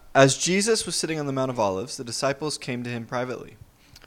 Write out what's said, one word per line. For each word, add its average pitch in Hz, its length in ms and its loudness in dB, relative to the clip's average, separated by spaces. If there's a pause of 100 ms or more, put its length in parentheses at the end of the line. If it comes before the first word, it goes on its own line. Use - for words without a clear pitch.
(140)
as 135 240 8
Jesus 202 480 2
was 175 100 -6
sitting 160 240 -2
on 147 60 -4
the 139 80 -4
Mount 131 160 0
of 123 100 -4
Olives, 101 380 0
the 131 60 -10
disciples 139 540 -4
came 123 260 -6
to 120 60 -8
him 117 160 -6
privately. 123 520 -6 (500)